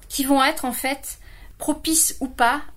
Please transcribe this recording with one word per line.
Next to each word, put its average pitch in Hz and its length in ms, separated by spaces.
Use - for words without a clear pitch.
qui 277 140
vont 269 200
être, 302 220
en 247 60
fait, - 460
propices - 640
ou 262 80
pas 262 340